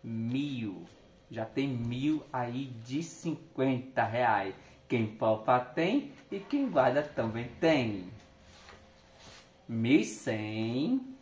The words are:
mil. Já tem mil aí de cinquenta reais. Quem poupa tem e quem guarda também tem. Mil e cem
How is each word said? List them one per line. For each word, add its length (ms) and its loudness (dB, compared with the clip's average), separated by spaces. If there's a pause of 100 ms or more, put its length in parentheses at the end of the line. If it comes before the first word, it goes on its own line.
mil. 800 -4 (460)
Já 160 -6
tem 220 -2
mil 560 0 (100)
aí 320 -4 (200)
de 180 -2
cinquenta 1000 -2
reais. 520 2 (320)
Quem 180 2
poupa 540 4
tem 520 0 (200)
e 80 -4
quem 280 0
guarda 360 4
também 440 -4 (120)
tem. 500 2 (1600)
Mil 320 4
e 60 0
cem 1160 -2